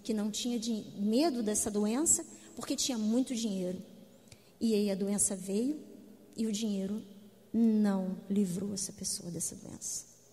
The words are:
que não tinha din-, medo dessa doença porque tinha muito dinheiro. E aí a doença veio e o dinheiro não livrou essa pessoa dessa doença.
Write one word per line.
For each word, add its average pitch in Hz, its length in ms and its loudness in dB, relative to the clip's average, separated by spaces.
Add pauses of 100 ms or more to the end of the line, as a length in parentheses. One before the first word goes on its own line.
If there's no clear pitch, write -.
que 220 120 -2
não 208 160 -2
tinha 240 260 -2
din-, 220 260 -2 (140)
medo 240 460 2
dessa 208 260 0
doença 220 560 2 (300)
porque 277 200 -4
tinha 254 220 -2
muito 233 380 2
dinheiro. 190 440 -2 (800)
E 226 140 2
aí 208 160 4
a 196 60 2
doença 202 400 2
veio 202 440 0 (560)
e 220 120 0
o 226 40 0
dinheiro 208 520 -2 (500)
não 214 640 4 (100)
livrou 196 460 0
essa - 180 -4
pessoa - 380 -6
dessa 165 260 -6
doença. - 500 -10 (260)